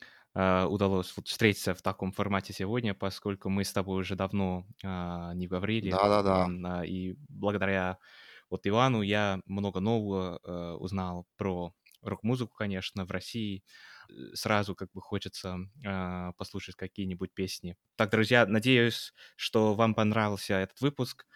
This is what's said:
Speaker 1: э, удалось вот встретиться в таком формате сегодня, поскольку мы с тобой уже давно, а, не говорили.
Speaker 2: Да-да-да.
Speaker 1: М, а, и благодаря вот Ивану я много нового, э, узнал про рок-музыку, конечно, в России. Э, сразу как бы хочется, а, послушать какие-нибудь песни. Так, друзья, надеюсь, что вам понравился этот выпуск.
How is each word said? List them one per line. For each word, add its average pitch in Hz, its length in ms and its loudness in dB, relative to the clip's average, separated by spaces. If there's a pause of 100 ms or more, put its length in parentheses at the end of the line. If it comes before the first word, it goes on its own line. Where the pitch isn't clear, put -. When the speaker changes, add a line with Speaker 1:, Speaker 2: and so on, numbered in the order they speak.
(360)
Speaker 1:
э, 95 300 4
удалось 95 520 2
вот - 100 -10
встретиться 104 480 2
в - 60 -18
таком 95 320 -2
формате 98 400 -2
сегодня, 107 400 -2
поскольку 98 560 -4
мы 98 160 2
с - 80 -8
тобой 95 280 -2
уже 92 140 -4
давно, 92 500 -2 (200)
а, 87 480 -6
не 90 140 -6
говорили. 98 460 -2
Speaker 2:
Да-да-да. 98 540 6
Speaker 1:
М, 90 180 -6
а, 90 200 -4
и 92 300 -6 (140)
благодаря 98 680 0 (520)
вот - 180 -8
Ивану 117 340 4
я 101 440 0
много 98 360 -2
нового, 98 600 0
э, 87 360 -8
узнал 92 480 -6 (100)
про 87 360 -2 (280)
рок-музыку, 110 540 -2
конечно, 98 500 -6
в 90 60 -10
России. 98 520 -6 (460)
Э, - 40 -20 (220)
сразу 104 400 0
как - 180 -10
бы 92 80 -12
хочется, 95 560 -8 (280)
а, 90 480 -4
послушать - 420 -12
какие-нибудь 92 580 -6
песни. 92 420 -6 (220)
Так, 107 140 2
друзья, 110 360 6
надеюсь, 117 680 4 (240)
что 110 380 4
вам 110 200 4
понравился 107 600 2
этот 95 260 -2
выпуск. 135 440 -2 (100)